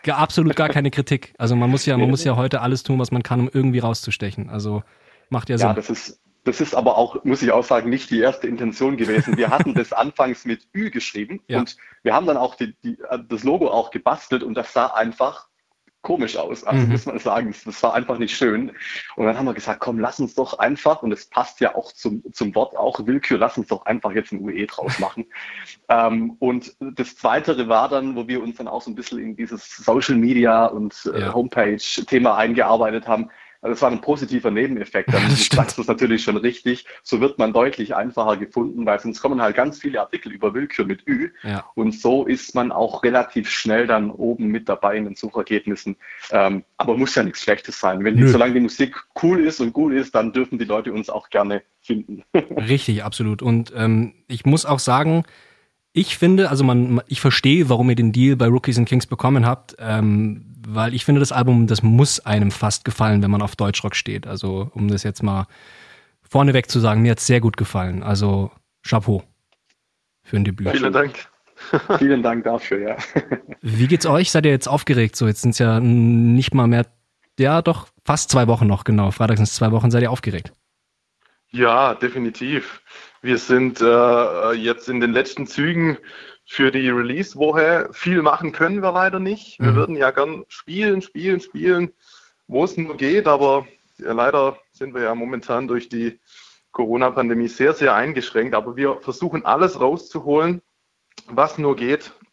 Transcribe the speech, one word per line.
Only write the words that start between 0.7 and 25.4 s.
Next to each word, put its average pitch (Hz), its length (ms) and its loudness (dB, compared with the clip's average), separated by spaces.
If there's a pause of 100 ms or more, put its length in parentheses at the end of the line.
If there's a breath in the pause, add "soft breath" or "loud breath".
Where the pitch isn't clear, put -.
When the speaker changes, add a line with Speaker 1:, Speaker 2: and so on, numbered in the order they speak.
Speaker 1:
Kritik. - 480 -4
Also 120 160 2
man 120 160 2
muss 135 160 0
ja, 135 100 2
man 123 80 4
Speaker 2:
Nee. 127 60 2
Speaker 1:
muss 135 140 0
ja 131 100 2
heute 127 260 -2
alles 123 220 -2
tun, 131 160 0
was 123 100 -2
man 120 140 -2
kann, 123 160 -2
um 127 120 0
irgendwie 131 280 2
rauszustechen. 107 720 -6
Also 104 320 -6 (480 soft breath)
macht 120 180 -4
ja 123 80 0
Sinn. 104 120 2
Speaker 2:
Ja, 107 40 2
das 104 160 -6
ist, - 320 -10 (220)
das - 180 -2
ist - 140 -4
aber 117 200 6
auch, - 280 0
muss 135 180 0
ich 123 100 2
auch 123 120 4
sagen, 117 260 2
nicht 131 220 -4
die 113 80 2
erste 131 280 2
Intention 120 500 -2
gewesen. 110 380 0
Wir 113 140 2
hatten 143 240 2
das 117 200 -2
<laughs> - 0 -
anfangs 127 520 -2
mit 113 300 -8
Ü 208 160 -6
geschrieben - 560 -10
Speaker 1:
Ja. 120 120 -2
Speaker 2:
und 120 160 -6 (280 loud breath)
wir 113 100 0
haben 165 140 2
dann 147 100 2
auch 123 160 -2
die, 113 300 -8
die, - 160 -8 (100)
äh, 127 80 -4 (100)
das 110 160 -8
Logo 139 260 0
auch 113 200 -2
gebastelt 127 540 -4
und 113 100 -8
das 113 200 -8
sah 123 140 2
einfach 117 600 -4 (560)
komisch 135 340 -4
aus. 82 260 -8
Also 127 220 0
Speaker 1:
Mhm. 113 60 2
Speaker 2:
muss 120 160 -2
man 131 100 -6
sagen, 113 300 -2
das, - 160 -12
das - 180 -14
war 113 140 2
einfach 120 240 -4
nicht 113 180 -6
schön. 120 360 -2 (420 loud breath)
Und 113 100 -2
dann 110 140 2
haben 135 60 -4
wir 123 100 -4
gesagt, 104 240 -8
komm, 120 180 -6
lass 113 220 -4
uns 131 160 -6
doch 131 240 -4
einfach, 151 420 0
und 113 100 -4
es - 140 -8
passt - 360 -4
ja 120 120 2
auch - 200 -8
zum, 110 280 -6 (100)
zum 104 220 -6
Wort 117 240 -2
auch 107 300 -2
Willkür, 131 320 0
lass 113 180 0
uns 110 120 -4
doch 101 180 -6
einfach 107 240 -4
jetzt 104 200 -6
ein 95 80 -8
U 101 120 -8
E 98 160 -6
draus - 320 -8
machen. 95 300 -6
<laughs> - 60 -20 (520 loud breath)